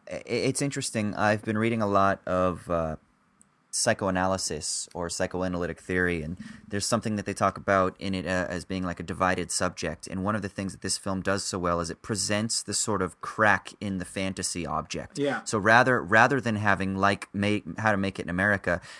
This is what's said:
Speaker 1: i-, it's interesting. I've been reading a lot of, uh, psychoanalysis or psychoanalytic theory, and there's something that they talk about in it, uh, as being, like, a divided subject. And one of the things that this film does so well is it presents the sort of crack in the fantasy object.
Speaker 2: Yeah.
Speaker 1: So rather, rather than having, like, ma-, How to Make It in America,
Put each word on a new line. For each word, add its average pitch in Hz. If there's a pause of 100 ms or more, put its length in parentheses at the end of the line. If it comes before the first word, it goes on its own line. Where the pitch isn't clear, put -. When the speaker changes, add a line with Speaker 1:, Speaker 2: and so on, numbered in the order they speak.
(120)
Speaker 1:
i-, 80
it's 120
interesting. 127
I've 107
been 107
reading 113
a 104
lot 98
of, 92
uh, 80 (720)
psychoanalysis 95
or 87
psychoanalytic 87
theory, 90
and 82 (320)
there's 101
something 107
that 101
they 101
talk 98
about 92
in 98
it, 90
uh, 92
as 87
being, 95
like, 87
a 90
divided 90
subject. 90
And 92
one 104
of 104
the 98
things 98
that -
this -
film 95
does 98
so 101
well 87
is 82
it -
presents 104
the 104
sort 101
of -
crack -
in 98
the 90
fantasy 95
object. 78
Speaker 2:
Yeah. 135
Speaker 1:
So 110
rather, 117
rather 113
than 113
having, 98
like, 98
ma-, 101 (180)
How 110
to 101
Make 98
It -
in -
America, 95 (180)